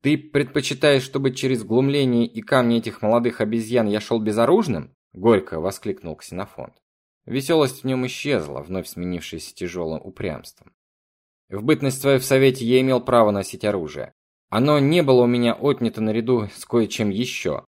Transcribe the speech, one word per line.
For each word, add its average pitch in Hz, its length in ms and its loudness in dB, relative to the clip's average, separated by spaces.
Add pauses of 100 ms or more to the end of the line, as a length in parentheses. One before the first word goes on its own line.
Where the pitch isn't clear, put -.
Ты 147 160 0
предпочитаешь, 139 840 0
чтобы 135 280 -2
через 131 300 -2
глумление 123 640 2
и 110 160 -10
камни 120 360 2
этих 113 240 -6
молодых 117 380 2
обезьян 113 460 0
я 104 140 0
шел 117 200 -2
безоружным?" 117 760 0 (180)
горько 95 480 0
воскликнул 90 560 -8
Ксенофонт. - 580 -14 (500)
Веселость 135 580 0
в - 40 -6
нем 127 200 -2
исчезла, 82 560 -4
вновь 90 260 -8
сменившись 87 680 -10
тяжелым 85 480 -8
упрямством. - 720 -12 (760)
"В 101 140 -10
бытность 139 400 0
твою 139 160 4
в 131 60 -2
Совете 135 400 2
я 123 160 4
имел 131 200 2
право 117 300 4
носить 98 340 -4
оружие. 78 480 -4 (360)
Оно 143 320 4
не 156 240 4
было 127 180 6
у 120 40 4
меня 120 280 2
отнято 120 460 -2
наряду 110 520 0
с - 120 -18
кое-чем 110 460 0
еще. 98 540 -6 (140)